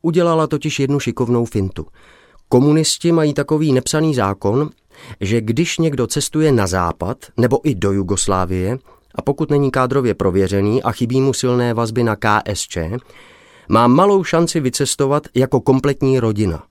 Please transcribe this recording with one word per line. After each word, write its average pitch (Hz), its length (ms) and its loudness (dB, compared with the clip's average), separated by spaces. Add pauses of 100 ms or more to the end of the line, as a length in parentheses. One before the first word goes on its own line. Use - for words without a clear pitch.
Udělala 165 460 2
totiž 147 320 -4
jednu 139 200 0
šikovnou 120 460 0
fintu. 95 400 -4 (640)
Komunisti 151 640 2
mají 156 220 2
takový 151 400 0
nepsaný 151 420 0
zákon, 104 540 -2 (520)
že 107 200 0
když 120 360 -2
někdo 143 300 0
cestuje 156 440 0
na 107 160 2
západ 87 500 -4 (200)
nebo 123 320 2
i 123 60 -2
do 98 160 0
Jugoslávie, 92 880 -2 (380)
a - 60 -6
pokud 143 280 -4
není 143 220 2
kádrově 127 420 0
prověřený 98 720 0
a 113 80 -2
chybí 123 300 -2
mu 135 120 0
silné 123 400 0
vazby 117 300 -2
na 110 120 0
K 107 300 0
S 101 160 -6
Č, 82 300 -6 (800)
má 117 180 4
malou 190 360 4
šanci 165 360 0
vycestovat 139 760 -2
jako 127 280 2
kompletní 131 580 2
rodina. 104 520 -2